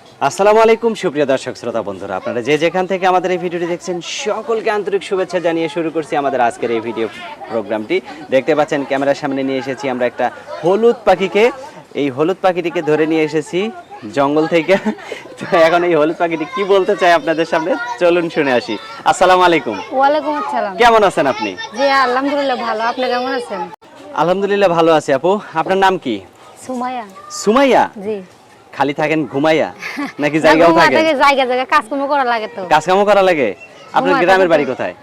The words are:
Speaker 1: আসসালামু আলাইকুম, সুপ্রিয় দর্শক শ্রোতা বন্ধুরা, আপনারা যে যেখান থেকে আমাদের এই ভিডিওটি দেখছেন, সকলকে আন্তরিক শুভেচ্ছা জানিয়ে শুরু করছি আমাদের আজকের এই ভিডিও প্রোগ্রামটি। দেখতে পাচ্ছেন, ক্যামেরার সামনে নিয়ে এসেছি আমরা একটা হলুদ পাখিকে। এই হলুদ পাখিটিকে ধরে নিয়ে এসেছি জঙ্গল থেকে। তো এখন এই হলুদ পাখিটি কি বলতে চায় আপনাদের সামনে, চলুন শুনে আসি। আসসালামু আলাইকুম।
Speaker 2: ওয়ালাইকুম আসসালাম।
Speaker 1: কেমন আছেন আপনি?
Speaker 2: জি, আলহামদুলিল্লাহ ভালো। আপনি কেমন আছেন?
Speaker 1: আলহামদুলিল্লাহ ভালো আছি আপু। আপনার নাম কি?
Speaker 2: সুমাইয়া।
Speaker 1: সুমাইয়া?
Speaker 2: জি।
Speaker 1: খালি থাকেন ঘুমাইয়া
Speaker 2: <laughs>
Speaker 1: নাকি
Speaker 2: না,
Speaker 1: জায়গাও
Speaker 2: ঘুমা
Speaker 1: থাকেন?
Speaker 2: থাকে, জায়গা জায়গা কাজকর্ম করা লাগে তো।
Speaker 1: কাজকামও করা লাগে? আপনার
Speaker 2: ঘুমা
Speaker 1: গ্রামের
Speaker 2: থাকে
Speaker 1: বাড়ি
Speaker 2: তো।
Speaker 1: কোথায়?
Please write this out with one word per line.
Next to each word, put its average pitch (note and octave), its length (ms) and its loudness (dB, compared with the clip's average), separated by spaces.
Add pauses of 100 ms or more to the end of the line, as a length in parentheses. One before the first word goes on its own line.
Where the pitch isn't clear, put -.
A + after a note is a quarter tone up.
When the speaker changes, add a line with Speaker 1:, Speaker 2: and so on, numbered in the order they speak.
(200)
Speaker 1:
আসসালামু G#3 400 4
আলাইকুম, A3+ 340 4
সুপ্রিয় D3 320 -2
দর্শক C3 300 -2
শ্রোতা A2+ 260 -4
বন্ধুরা, F#2+ 340 -6
আপনারা A#2+ 260 -4
যে D3 160 2
যেখান E3+ 280 0
থেকে F#3+ 200 -2
আমাদের F3+ 240 2
এই F3+ 80 0
ভিডিওটি E3+ 280 -4
দেখছেন, F3 340 -6
সকলকে G#3+ 680 -4
আন্তরিক G3 320 -2
শুভেচ্ছা F#3 360 -4
জানিয়ে E3 300 0
শুরু E3 220 -4
করছি D#3 260 -4
আমাদের C3+ 240 0
আজকের A#2 300 0
এই A2+ 100 -2
ভিডিও A2+ 280 -4 (420)
প্রোগ্রামটি। A2 500 -4 (300)
দেখতে C3 240 2
পাচ্ছেন, D3 300 0
ক্যামেরার C#3 300 0
সামনে C3+ 280 -4
নিয়ে C3+ 160 -2
এসেছি B2+ 300 -8
আমরা B2 180 -2
একটা A#2+ 240 -2 (340)
হলুদ A3 400 4
পাখিকে। G3 460 2 (440)
এই C#3 160 -2
হলুদ D#3 320 -2
পাখিটিকে F3 400 0
ধরে D3+ 240 2
নিয়ে D#3+ 160 0
এসেছি D#3+ 480 -4 (440)
জঙ্গল D3 320 2
থেকে। E3+ 300 2 (640)
তো - 180 -4
এখন E3+ 280 4
এই F3 100 2
হলুদ D#3 220 2
পাখিটি E3 280 -2
কি F#3 200 -6
বলতে G3 320 2
চায় F3 160 4
আপনাদের D#3+ 320 0
সামনে, E3 300 -2 (260)
চলুন F3 280 2
শুনে D3 240 0
আসি। A2+ 260 -2 (260)
আসসালামু F3+ 380 4
আলাইকুম। E3 340 2 (160)
Speaker 2:
ওয়ালাইকুম C#4+ 420 0
আসসালাম। G#3 420 -4
Speaker 1:
কেমন A3+ 260 6
আছেন E3+ 240 2
আপনি? G#2 300 -4 (200)
Speaker 2:
জি, C4+ 120 0
আলহামদুলিল্লাহ C4+ 680 0
ভালো। A3+ 280 -6
আপনি A#3+ 220 -4
কেমন B3 260 -2
আছেন? A#3+ 280 -6 (540)
Speaker 1:
আলহামদুলিল্লাহ G3 540 0
ভালো E3 240 4
আছি D3+ 200 2
আপু। E3+ 280 0 (140)
আপনার D#3+ 240 0
নাম F#3+ 200 2
কি? G#2+ 220 -6 (460)
Speaker 2:
সুমাইয়া। B3+ 380 -8 (260)
Speaker 1:
সুমাইয়া? A3 600 4 (140)
Speaker 2:
জি। G#3 180 -8 (540)
Speaker 1:
খালি C#3 180 -2
থাকেন D#3 380 0
ঘুমাইয়া C#3 400 0 (220)
Speaker 2:
<laughs> E3+ 280 -8
Speaker 1:
নাকি D3 140 0
Speaker 2:
না, - 60 0
Speaker 1:
জায়গাও E4 280 6
Speaker 2:
ঘুমা E4 140 6
Speaker 1:
থাকেন? - 140 4
Speaker 2:
থাকে, D#4+ 160 2
জায়গা C#4 320 2
জায়গা B3+ 180 0
কাজকর্ম C#4 420 -2
করা C#4 180 0
লাগে A3+ 320 -2
তো। G3 120 -8
Speaker 1:
কাজকামও F3+ 360 4
করা G3 180 6
লাগে? D3 320 2 (380)
আপনার F3 200 2
Speaker 2:
ঘুমা F3+ 120 2
Speaker 1:
গ্রামের F#3+ 140 6
Speaker 2:
থাকে F#3+ 100 4
Speaker 1:
বাড়ি D#3 160 4
Speaker 2:
তো। B2+ 80 -2
Speaker 1:
কোথায়? G2+ 300 -6